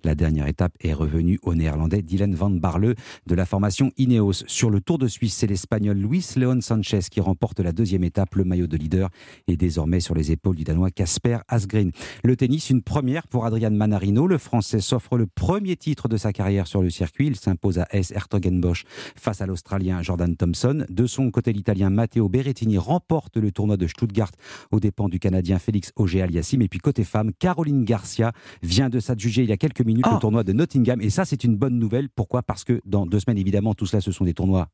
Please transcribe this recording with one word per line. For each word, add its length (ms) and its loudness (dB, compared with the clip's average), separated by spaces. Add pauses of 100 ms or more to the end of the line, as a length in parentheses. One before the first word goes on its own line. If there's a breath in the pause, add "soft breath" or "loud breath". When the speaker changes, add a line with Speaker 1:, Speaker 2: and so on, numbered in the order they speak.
Speaker 1:
La 100 0
dernière 320 0
étape 360 -2
est 120 -2
revenue 480 0
au 140 -2
Néerlandais 480 0
Dylan 320 -2
van 160 0
Baarle 420 0 (320 loud breath)
de 100 0
la 120 0
formation 500 0
Ineos. 480 2
Sur 240 0
le 100 2
Tour 200 -2
de 80 0
Suisse, 260 -4
c'est 140 -2
l'Espagnol 500 -2
Luis 380 -2
León 260 2
Sanchez 380 0 (100)
qui 100 -2
remporte 420 0
la 100 0
deuxième 320 0
étape. 320 -2
Le 80 2
maillot 240 0
de 100 -2
leader 320 0 (380 loud breath)
est 100 2
désormais 440 0
sur 120 -4
les 180 0
épaules 240 0
du 100 -6
Danois 260 0
Casper 400 -2 (160)
Asgreen. 460 0 (320 loud breath)
Le 100 6
tennis, 340 0
une 120 4
première 440 -2
pour 200 -2
Adrian 260 0
Manarino. 560 2
Le 100 2
Français 440 0
s'offre 360 -2
le 100 2
premier 500 -2
titre 320 -4
de 80 0
sa 160 -2
carrière 340 0
sur 140 0
le 80 2
circuit. 380 -2
Il 100 0
s'impose 420 0
à 120 -2
S. 200 -2
Hertogenbosch 720 0 (320 loud breath)
face 240 -4
à 60 -6
l'Australien 560 -4
Jordan 340 -2
Thompson. 540 0
De 160 0
son 260 -2
côté, 220 0
l'Italien 360 0
Matteo 380 0
Berrettini 500 0
remporte 600 -2
le 120 0
tournoi 280 0
de 100 0
Stuttgart 440 -2 (400 loud breath)
aux 100 2
dépens 260 0
du 120 -2
Canadien 380 2
Félix 380 -4
Auger-Aliassime. 680 0
Et 40 2
puis 120 -4
côté 260 0
femme, 340 0
Caroline 460 0
Garcia 480 0 (280 loud breath)
vient 280 2
de 100 0
s'adjuger 440 0
il 60 2
y 40 4
a 40 0
quelques 280 0
minutes 240 4
Speaker 2:
Ah. 60 4
Speaker 1:
le 40 2
tournoi 240 2
de 80 0
Nottingham. 480 2
Et 100 0
ça, 140 2
c'est 220 -2
une 100 4
bonne 240 0
nouvelle. 300 0
Pourquoi ? 340 -2
Parce 220 -6
que 200 0
dans 200 0
deux 160 2
semaines, 160 0
évidemment, 360 2
tout 120 -4
cela, 160 0
ce 100 -2
sont 140 -2
des 80 2
tournois 400 2